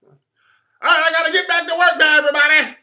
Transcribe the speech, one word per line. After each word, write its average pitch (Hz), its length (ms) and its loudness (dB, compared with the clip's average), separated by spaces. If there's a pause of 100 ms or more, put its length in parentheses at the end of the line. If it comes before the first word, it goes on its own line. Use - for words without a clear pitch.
All - 840 -14
right, 320 180 2
I 330 40 0
gotta 320 200 -2
get 359 160 -2
back 339 200 -4
to 330 100 -6
work 349 200 2
now, 302 200 2
everybody. 294 640 0